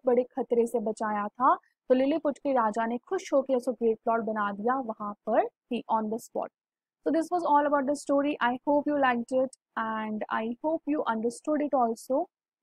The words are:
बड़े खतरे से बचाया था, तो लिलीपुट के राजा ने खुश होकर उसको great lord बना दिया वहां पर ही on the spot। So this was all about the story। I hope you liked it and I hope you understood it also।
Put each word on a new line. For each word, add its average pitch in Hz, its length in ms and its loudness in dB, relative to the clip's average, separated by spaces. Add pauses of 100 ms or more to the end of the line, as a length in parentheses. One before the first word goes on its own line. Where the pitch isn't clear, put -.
बड़े 247 160 2
खतरे 233 440 0
से 233 140 -2
बचाया 214 480 -4
था, 269 260 2
तो - 400 -2
लिलीपुट 285 440 2
के 277 140 -2
राजा 226 340 2
ने 240 120 -4
खुश - 340 -6
होकर 269 240 2
उसको 247 160 0
great 226 260 0 (100)
lord 226 160 0
बना 214 280 -2
दिया 208 220 -2
वहां 220 380 -6
पर 226 280 0
ही 311 440 -6 (100)
on 220 80 2
the 214 160 -4
spot। - 300 -8 (600)
So 285 60 2
this 320 200 0
was 339 180 0
all 294 200 6
about 277 180 2
the 294 60 -2
story। 285 380 0 (140)
I 254 80 -2 (120)
hope 294 240 2
you 285 100 0
liked 254 420 0
it 254 60 -4 (280)
and 220 440 -4 (120)
I 226 100 -2 (220)
hope 311 280 -2
you 233 220 0
understood 240 520 -2
it 247 180 2
also। 254 380 -2 (380)